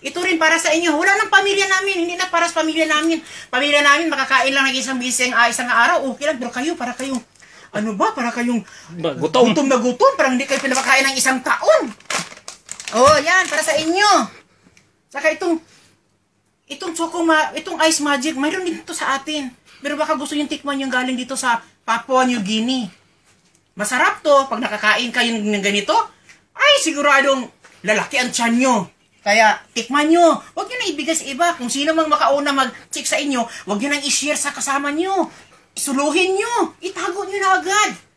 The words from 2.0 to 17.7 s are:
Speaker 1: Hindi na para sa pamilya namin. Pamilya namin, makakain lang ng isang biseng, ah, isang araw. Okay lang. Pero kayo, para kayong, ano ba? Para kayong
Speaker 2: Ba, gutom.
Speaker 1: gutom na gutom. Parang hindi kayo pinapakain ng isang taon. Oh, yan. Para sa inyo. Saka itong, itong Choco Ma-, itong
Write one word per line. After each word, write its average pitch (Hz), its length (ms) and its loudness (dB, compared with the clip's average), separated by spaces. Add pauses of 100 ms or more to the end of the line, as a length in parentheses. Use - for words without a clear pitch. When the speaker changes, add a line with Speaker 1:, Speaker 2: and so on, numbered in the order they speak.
Speaker 1:
Hindi 349 160 -4
na 359 80 -2
para 339 240 0
sa 339 80 -4
pamilya 320 320 0
namin. 320 320 0 (320)
Pamilya 294 320 2
namin, 311 240 4
makakain 269 400 0
lang 269 160 2
ng 254 80 0
isang 262 240 -4
biseng, 247 320 -2
ah, 233 160 4
isang 247 240 -2
araw. 254 400 2
Okay 285 160 -6
lang. 269 160 -2
Pero 233 80 -6
kayo, 294 240 -4
para 247 160 -6
kayong, 262 320 -6 (480)
ano 214 240 -4
ba? 339 160 2
Para 240 240 -4
kayong 240 320 -2 (320)
Speaker 2:
Ba, 160 160 -2
gutom. 175 400 2
Speaker 1:
gutom 269 160 2
na 254 80 4
gutom. 247 400 2
Parang 254 160 2
hindi 247 80 0
kayo 277 160 -2
pinapakain 262 480 2
ng 262 80 0
isang 254 320 0
taon. 285 480 2 (1040)
Oh, 277 240 8
yan. 359 240 2
Para 302 160 -2
sa 302 160 0
inyo. 359 320 2 (960)
Saka 311 320 -2
itong, 339 240 -2 (1040)
itong 320 320 -10
Choco 330 240 -4
Ma-, 311 320 2
itong 330 320 -8